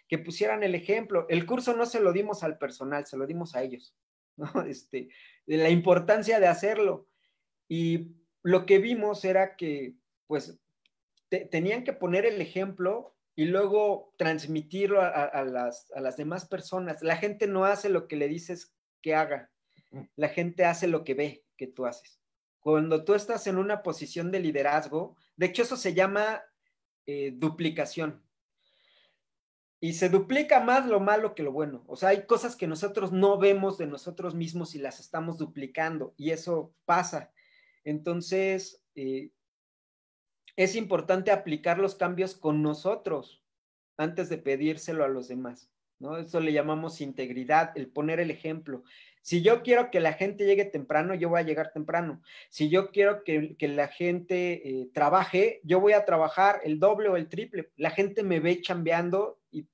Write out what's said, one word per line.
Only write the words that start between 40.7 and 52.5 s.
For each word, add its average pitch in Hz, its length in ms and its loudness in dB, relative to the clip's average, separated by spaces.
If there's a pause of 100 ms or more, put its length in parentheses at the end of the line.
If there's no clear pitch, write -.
importante 190 560 0
aplicar 170 480 0
los 196 160 0
cambios 180 400 -2
con 151 260 0
nosotros 151 800 -4 (540)
antes 165 320 -4
de 151 100 -6
pedírselo 151 680 -2
a - 20 0
los 127 220 -4
demás, 123 420 -10 (260)
¿no? 147 200 -10
Eso 165 240 -4
le 156 100 0
llamamos 156 480 -2
integridad, 135 760 0
el 139 120 -8
poner 160 320 -4
el 165 120 -2
ejemplo. 156 520 -10 (380)
Si 170 200 0
yo 233 220 6
quiero 240 280 4
que 185 80 4
la 160 140 2
gente 202 320 -2
llegue 196 200 4
temprano, 156 480 -2
yo 170 160 -2
voy 170 100 2
a 170 40 0
llegar 156 280 -2
temprano. 160 500 -4 (280)
Si 151 200 0